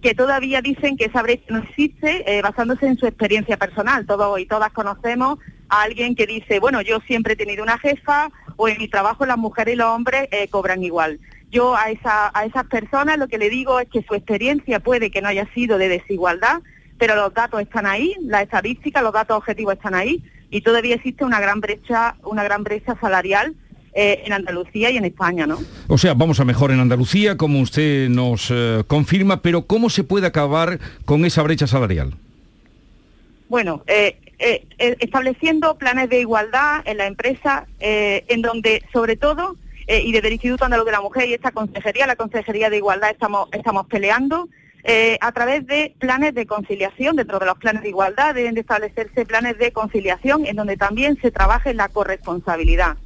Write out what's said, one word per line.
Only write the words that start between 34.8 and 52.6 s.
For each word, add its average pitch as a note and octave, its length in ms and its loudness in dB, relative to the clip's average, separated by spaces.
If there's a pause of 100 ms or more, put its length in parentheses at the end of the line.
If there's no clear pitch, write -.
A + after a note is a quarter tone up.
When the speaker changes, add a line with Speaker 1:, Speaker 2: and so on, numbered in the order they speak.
Speaker 1:
estableciendo D4 760 0
planes B3+ 340 0
de B3 100 4
igualdad B3 640 0
en G#3+ 140 -6
la G3 80 -2
empresa, B3 600 -4 (140)
eh, G#3 480 0
en A#3 120 0
donde, A3+ 520 -2
sobre A3+ 240 0
todo, D#4+ 400 -2 (300)
eh, A3 160 2
y A3+ 100 -2
desde A3 160 2
el A3 60 -2
Instituto B3 320 -2
Andaluz A#3 200 2
de A3 60 0
la G#3 80 0
Mujer B3 280 -2
y A#3+ 60 -2
esta B3 160 -4
consejería, A3 560 -4
la B3+ 100 0
Consejería A3 540 -2
de G#3 60 0
Igualdad, G3+ 340 0
estamos, G#3 420 -2
estamos G3+ 340 -2
peleando, B3+ 600 0 (360)
eh, A3+ 360 4
a A#3 120 0
través B3 340 -2
de D4 320 -2
planes C4 360 0
de A#3 120 -4
conciliación. G#3 680 -4
Dentro G3+ 240 -2
de F#3+ 60 -2
los F#3 120 0
planes G#3+ 240 -2
de G#3 60 -6
igualdad G3+ 460 0
deben A#3+ 200 -2
de A3+ 60 -2
establecerse A3 640 -2
planes A3+ 320 -2
de A#3+ 140 0
conciliación A3 760 -2
en G#3 80 -8
donde G3+ 220 -4
también A3+ 440 0
se A#3+ 120 0
trabaje A3+ 420 2
la G3+ 140 0
corresponsabilidad. F3 1160 0